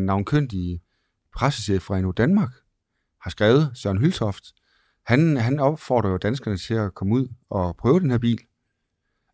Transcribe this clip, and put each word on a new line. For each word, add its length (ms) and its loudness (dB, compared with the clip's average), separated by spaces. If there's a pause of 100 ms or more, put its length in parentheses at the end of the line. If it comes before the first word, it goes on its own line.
navnkyndige 760 -2 (520)
pressechef 480 0
fra 140 -6
Renault 220 -2
Danmark 340 2 (720)
har 80 -10
skrevet, 440 4
Søren 240 -2
Hyltoft. 460 -2 (600)
Han, 320 4
han 220 0
opfordrer 500 0
jo 80 0
danskerne 400 -2
til 160 -6
at 200 -2
komme 220 -2
ud 120 0 (220)
og 280 -2
prøve 220 2
den 120 0
her 60 2
bil. 220 0 (960)